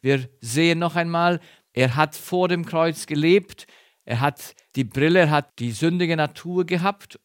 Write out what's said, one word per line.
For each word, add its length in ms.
wir 280
sehen 380
noch 180
einmal, 440
er 240
hat 200
vor 320
dem 160
Kreuz 420
gelebt, 600
er 160
hat 340
die 80
Brille, 360
er 100
hat 280
die 140
sündige 440
Natur 480
gehabt 600